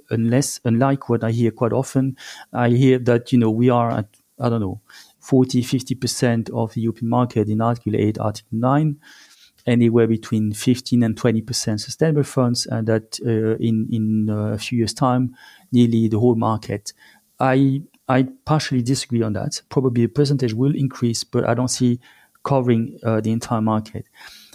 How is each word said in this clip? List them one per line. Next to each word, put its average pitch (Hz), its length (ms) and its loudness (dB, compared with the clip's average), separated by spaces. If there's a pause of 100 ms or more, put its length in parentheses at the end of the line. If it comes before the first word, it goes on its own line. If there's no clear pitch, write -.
(100)
unless, 117 540 0
unlike 131 440 2
what 117 140 0
I 113 80 0
hear 113 220 0
quite 113 200 -2
often, 131 440 -2 (360)
I 120 180 0
hear 127 300 4
that, 120 320 0
you 123 60 4
know, 113 120 4
we 120 200 2
are 120 220 2
at, 113 160 -4 (320)
I 123 80 0
don't 117 120 0
know, 101 200 -6 (400)
forty, 131 420 2
fifty 127 320 -4
percent 117 560 -2
of 113 240 -4
the 117 80 -4
European 113 260 -4
market 120 400 0
in 107 120 -2
Article 117 360 -2
eight, 107 220 0
Article 110 400 -6
nine, 143 400 2 (680)
anywhere 117 420 4
between 110 440 -2
fifteen 120 520 0
and 110 120 -2
twenty 110 240 0
percent 107 400 -4
sustainable 151 440 0
funds, 123 420 0
and 113 220 -2
that, 110 360 -2
uh, 110 320 0
in, 113 340 0
in, 107 380 0
uh, 107 200 -2
a 110 100 -4
few - 180 -6
years' 110 160 0
time, 127 420 0 (360)
nearly 113 380 2
the 107 100 0
whole 123 160 4
market. 110 580 -4 (460)
I, 135 440 2 (260)
I 131 160 4 (200)
partially 139 380 0
disagree 120 400 -2
on 110 120 -2
that. - 360 -6
Probably 123 360 2
the 117 60 -10
percentage 135 400 0
will 135 220 0
increase, 127 500 -2
but - 240 -2
I 113 60 0
don't 127 140 -2
see 123 320 0 (420)
covering, 123 600 0
uh, 113 160 0
the 110 100 -2
entire 113 320 -2
market. 107 460 -4 (460)